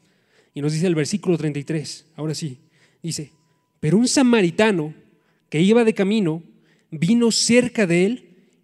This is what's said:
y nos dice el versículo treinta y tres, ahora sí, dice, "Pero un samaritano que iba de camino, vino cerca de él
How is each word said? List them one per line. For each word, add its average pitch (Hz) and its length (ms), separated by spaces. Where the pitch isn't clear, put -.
y 143 80
nos 151 100
dice 156 140
el 180 80
versículo 160 420
treinta 151 220
y 139 60
tres, 156 420
ahora 151 180
sí, 135 220
dice, 156 300
"Pero 165 180
un 247 100
samaritano 208 840
que 151 100
iba 220 240
de 220 80
camino, 190 500
vino 220 400
cerca 233 560
de 175 200
él 240 240